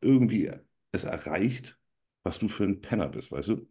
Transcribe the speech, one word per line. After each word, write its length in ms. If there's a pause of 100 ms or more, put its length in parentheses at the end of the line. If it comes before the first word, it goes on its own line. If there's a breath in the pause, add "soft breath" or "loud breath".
irgendwie 500 (400)
es 140
erreicht, 760 (440)
was 160
du 100
für 160
ein 160
Penner 280
bist, 220
weißt 180
du? 220